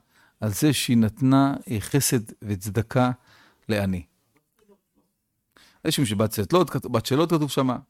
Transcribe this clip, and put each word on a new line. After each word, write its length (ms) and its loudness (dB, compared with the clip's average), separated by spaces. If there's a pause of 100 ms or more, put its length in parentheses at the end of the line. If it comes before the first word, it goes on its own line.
(400)
על 80 -2
זה 240 2
שהיא 240 0
נתנה, 580 2 (160)
אה, 80 -2
חסד 400 0 (220)
וצדקה 720 -2 (580)
לעני. 340 -2 (1800)
יש 100 0
שם 100 2
שבת 240 0
צלתות, 400 0
כת-, 160 -6
בת 200 -2
שאלות 240 0
כתוב 200 0
שם, 200 0 (200)